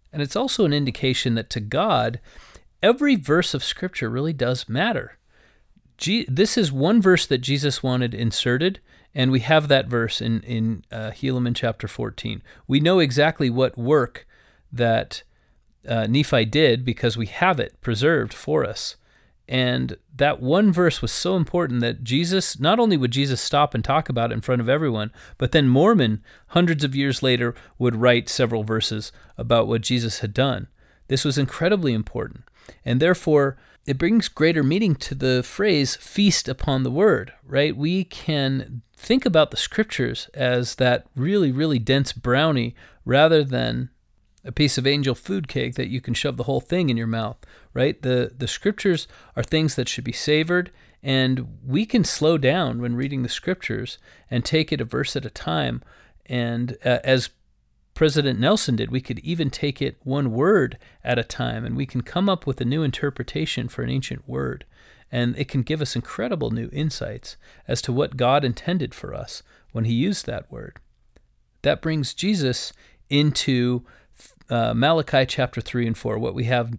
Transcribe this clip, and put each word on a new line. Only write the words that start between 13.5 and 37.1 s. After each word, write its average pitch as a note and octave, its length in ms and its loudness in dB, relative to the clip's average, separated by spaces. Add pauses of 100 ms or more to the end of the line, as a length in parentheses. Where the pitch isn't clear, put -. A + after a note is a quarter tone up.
work B2 480 2 (460)
that, A#2 520 0 (600)
uh, A2+ 220 -2
Nephi B2 380 2
did B2+ 400 2
because A#2 320 -2
we A2+ 100 -4
have F3 320 0
it - 220 -8
preserved A#2+ 520 0
for D3 320 -2
us. - 300 -8 (520)
And B2+ 500 -2 (180)
that C#3 260 0
one F3 320 4
verse E3+ 300 2
was A#2 80 -2
so F#3 240 0
important D#3 460 0
that A#2+ 220 -2
Jesus, E3+ 560 -2
not F3+ 200 4
only G#3+ 180 4
would B2 140 0
Jesus C3+ 280 0
stop - 360 0
and - 80 -2
talk D3 260 0
about A#2 220 -2
it - 20 -4
in A2 80 -4
front B2 180 0
of A2+ 80 -2
everyone, B2 440 0 (260)
but D#3+ 140 -2
then C#3+ 160 4
Mormon, C3+ 560 4 (240)
hundreds E3+ 360 2
of C3+ 120 -4
years C#3 260 0
later, B2 320 2 (240)
would A#2+ 180 2
write A#2+ 320 4
several A2+ 360 0
verses A2 480 -2 (260)
about A#2 300 2
what A2+ 140 0
Jesus A#2 380 -2
had G#2+ 140 -4
done. C3 340 0 (420)
This C3+ 140 0
was C#3 140 0
incredibly E3 560 0
important. A2 500 -6 (400)
And B2 160 2
therefore, D3+ 560 4 (300)
it C3+ 140 -2
brings G3+ 300 2
greater D#3+ 340 2
meaning E3 320 2
to - 180 -6
the B2+ 300 0
phrase, E3 540 0
"feast - 520 0
upon C3 320 -2
the B2+ 80 -2
word," D3 420 2 (140)